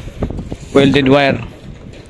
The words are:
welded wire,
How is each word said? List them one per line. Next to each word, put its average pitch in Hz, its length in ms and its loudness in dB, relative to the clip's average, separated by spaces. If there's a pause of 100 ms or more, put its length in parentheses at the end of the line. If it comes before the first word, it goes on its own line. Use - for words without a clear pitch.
(720)
welded 139 400 4
wire, 135 320 4 (680)